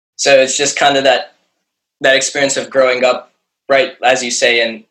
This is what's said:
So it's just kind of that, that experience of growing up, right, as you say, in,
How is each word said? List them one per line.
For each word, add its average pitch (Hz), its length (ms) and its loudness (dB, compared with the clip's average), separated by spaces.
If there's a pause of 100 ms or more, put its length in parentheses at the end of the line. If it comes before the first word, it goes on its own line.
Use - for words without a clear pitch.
(160)
So 143 200 2
it's 131 220 2
just 139 220 -4
kind 143 180 2
of 135 60 0
that, - 320 0 (640)
that 135 140 2
experience 139 420 -2
of 120 140 -8
growing 127 320 0
up, 123 280 -2 (380)
right, 135 340 0
as 127 200 0
you 120 80 -6
say, 117 360 0
in, 113 240 -10